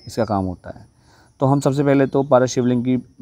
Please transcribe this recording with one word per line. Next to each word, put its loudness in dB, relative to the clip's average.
इसका -4
काम -2
होता -12
है। -20
तो 0
हम 2
सबसे 0
पहले 2
तो 0
पारस 2
शिवलिंग 0
की 0